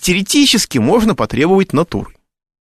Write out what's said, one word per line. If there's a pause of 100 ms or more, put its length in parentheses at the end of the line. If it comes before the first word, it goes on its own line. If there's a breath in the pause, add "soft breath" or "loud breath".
теоретически
можно
потребовать
натурой. (480)